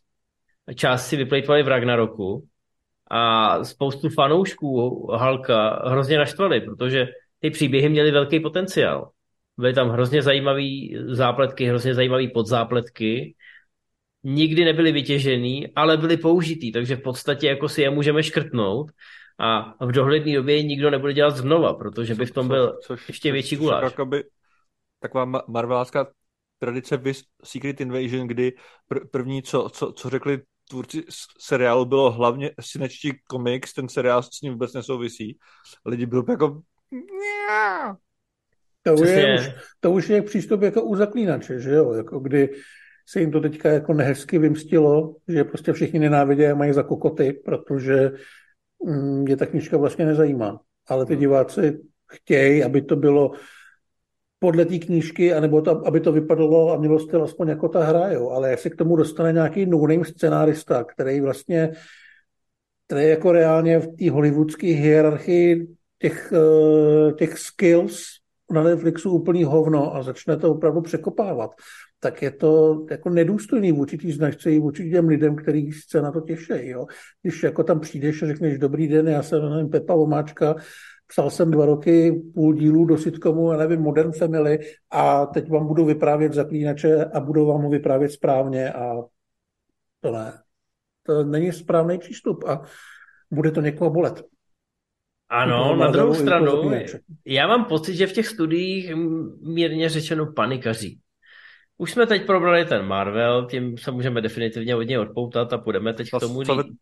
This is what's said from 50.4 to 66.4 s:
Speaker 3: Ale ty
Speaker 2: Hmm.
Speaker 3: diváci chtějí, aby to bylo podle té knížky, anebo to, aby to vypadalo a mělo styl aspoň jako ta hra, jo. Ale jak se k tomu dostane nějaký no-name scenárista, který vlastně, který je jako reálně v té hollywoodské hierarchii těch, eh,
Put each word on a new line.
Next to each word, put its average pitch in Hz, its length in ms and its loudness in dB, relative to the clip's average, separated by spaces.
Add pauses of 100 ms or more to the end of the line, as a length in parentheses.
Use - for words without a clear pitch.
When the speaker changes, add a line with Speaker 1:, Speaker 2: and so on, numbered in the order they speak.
Speaker 3:
Ale 131 180 -2
ty - 60 -2
Speaker 2:
Hmm. 139 80 0
Speaker 3:
diváci 139 600 2 (320)
chtějí, 139 520 2
aby 139 180 0
to 151 140 0
bylo 143 360 4 (1080)
podle 170 260 2
té 175 140 -2
knížky, 170 560 0
anebo 151 280 2
to, 156 240 0
aby 160 140 2
to 160 120 2
vypadalo 160 600 4
a 151 60 0
mělo 156 200 4
styl 156 260 -2
aspoň 160 240 -4
jako 156 200 -2
ta 165 160 2
hra, 170 240 2
jo. 127 220 -2
Ale 131 200 0
jak 123 80 0
se 170 120 -6
k 165 60 -12
tomu 165 200 2
dostane 160 360 2
nějaký 165 340 0
no-name 160 380 2
scenárista, 151 800 0
který 135 360 -4
vlastně, 160 520 -2 (1120)
který 143 160 -2
je 156 60 6
jako 160 240 4
reálně 165 460 6
v 160 200 -6
té 170 120 0
hollywoodské 147 560 2
hierarchii 156 1000 4 (320)
těch, - 340 -4
eh, 156 800 6